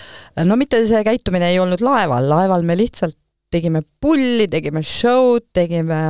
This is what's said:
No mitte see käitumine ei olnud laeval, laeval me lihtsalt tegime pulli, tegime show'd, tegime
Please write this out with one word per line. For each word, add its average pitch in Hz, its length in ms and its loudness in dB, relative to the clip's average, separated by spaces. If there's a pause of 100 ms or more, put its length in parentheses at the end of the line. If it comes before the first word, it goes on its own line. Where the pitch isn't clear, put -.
(360)
No 180 180 2
mitte 254 300 0
see 220 180 2
käitumine 196 480 0
ei 180 80 2
olnud 180 240 0
laeval, 175 480 0
laeval 180 320 2
me 170 160 0
lihtsalt 190 380 -4 (360)
tegime 165 280 0 (160)
pulli, 262 500 0
tegime 156 380 -4
show'd, 247 680 0
tegime 165 460 -2 (140)